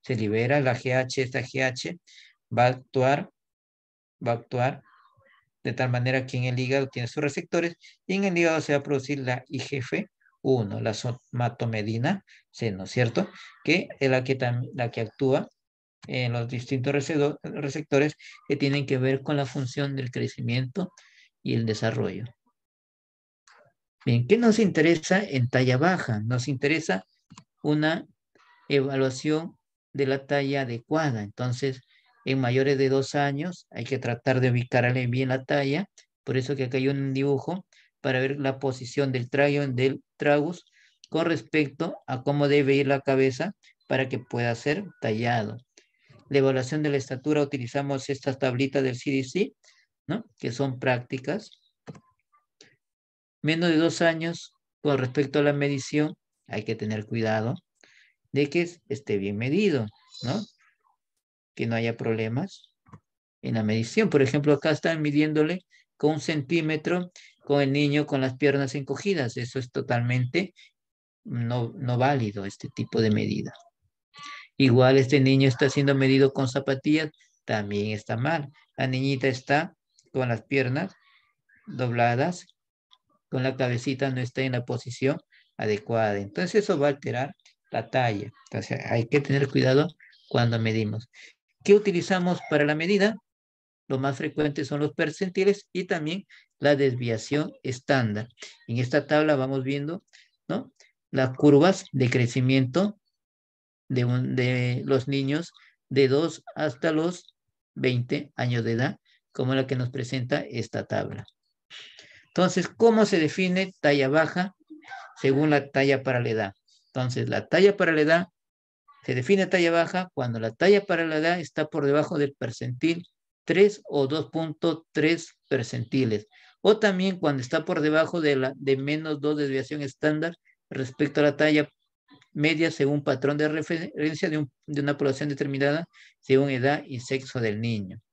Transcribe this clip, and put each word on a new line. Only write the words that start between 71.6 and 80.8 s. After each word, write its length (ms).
no 220
válido, 480
este 220
tipo 300
de 120
medida. 420
Igual 400
este 220
niño 300
está 200
siendo 260
medido 360
con 160
zapatillas, 640
también 480
está 240
mal. 380
La 100
niñita 400
está 480
con 160
las 140
piernas 500